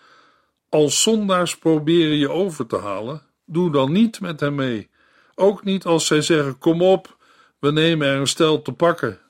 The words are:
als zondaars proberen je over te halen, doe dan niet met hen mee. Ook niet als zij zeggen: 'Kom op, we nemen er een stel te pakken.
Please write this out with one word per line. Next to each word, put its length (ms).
als 320
zondaars 560
proberen 600
je 120
over 380
te 100
halen, 440
doe 260
dan 200
niet 280
met 200
hen 160
mee. 340
Ook 280
niet 220
als 200
zij 160
zeggen: 360
'Kom 240
op, 360
we 120
nemen 360
er 120
een 80
stel 340
te 100
pakken. 480